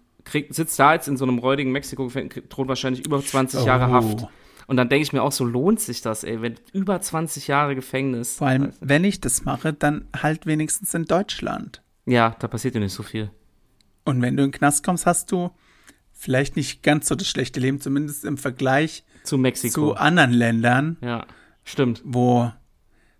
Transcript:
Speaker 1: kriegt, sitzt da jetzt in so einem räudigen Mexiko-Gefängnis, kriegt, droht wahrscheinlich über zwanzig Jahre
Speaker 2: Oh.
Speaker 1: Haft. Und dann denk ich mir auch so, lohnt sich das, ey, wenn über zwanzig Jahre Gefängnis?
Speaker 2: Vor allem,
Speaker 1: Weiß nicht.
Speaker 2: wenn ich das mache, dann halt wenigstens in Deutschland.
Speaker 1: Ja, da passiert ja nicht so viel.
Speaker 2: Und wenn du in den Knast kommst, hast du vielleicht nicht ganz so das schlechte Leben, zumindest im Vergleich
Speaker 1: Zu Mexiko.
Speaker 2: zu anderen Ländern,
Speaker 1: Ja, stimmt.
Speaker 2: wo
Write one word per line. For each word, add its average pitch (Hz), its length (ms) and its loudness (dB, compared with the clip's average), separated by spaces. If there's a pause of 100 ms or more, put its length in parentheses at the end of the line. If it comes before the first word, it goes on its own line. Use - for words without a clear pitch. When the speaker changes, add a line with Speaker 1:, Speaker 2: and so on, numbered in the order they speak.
(240)
Speaker 1:
kriegt, - 300 -4
sitzt - 240 -4
da 147 140 8
jetzt 135 160 0
in 139 80 0
so 135 80 -2
einem 127 140 2
räudigen 131 340 0
Mexiko-Gefängnis, 131 600 -6
kriegt, - 200 -16
droht 131 140 -4
wahrscheinlich 127 380 -2
über 139 180 -2
zwanzig 131 400 0
Jahre 127 260 4
Speaker 2:
Oh. - 40 4
Speaker 1:
Haft. 113 320 2 (400)
Und 135 100 0
dann 123 140 2
denk 143 120 4
ich 147 120 -2
mir 123 80 2
auch - 100 2
so, 131 140 -2
lohnt 147 340 2
sich - 220 -6
das, 110 220 -4
ey, 113 180 -6
wenn 117 140 -4 (180)
über 190 260 -2
zwanzig 160 480 -6
Jahre 143 260 2
Gefängnis? 131 600 -4
Speaker 2:
Vor 147 120 0
allem, 143 160 4
Speaker 1:
Weiß 135 40 -2
nicht. - 140 -12
Speaker 2:
wenn 143 220 2
ich 196 180 0
das - 240 -2
mache, 143 260 -2
dann 147 320 0 (100)
halt 156 320 -2
wenigstens 156 460 -2
in 165 140 -2
Deutschland. - 760 -4 (220)
Speaker 1:
Ja, 117 340 4
da 123 100 -6
passiert 120 260 -4
ja 113 60 0
nicht 98 120 -2
so - 100 -10
viel. 107 280 -8 (720)
Speaker 2:
Und 131 160 0
wenn 123 160 0
du 143 80 2
in 139 60 2
den - 60 -12
Knast - 280 2
kommst, 180 220 0
hast - 260 0
du 175 180 -2 (640)
vielleicht 131 420 -2
nicht - 280 -4
ganz 147 260 2
so 139 60 2
das - 120 -4
schlechte - 320 -4
Leben, 131 220 0
zumindest 143 460 -4
im 143 100 -4
Vergleich 139 680 0 (200)
Speaker 1:
Zu 143 140 0
Mexiko. 127 340 0 (160)
Speaker 2:
zu - 80 0
anderen 147 360 4
Ländern, 120 680 2
Speaker 1:
Ja, 120 240 -6 (400)
stimmt. 123 400 -2
Speaker 2:
wo 123 480 2 (680)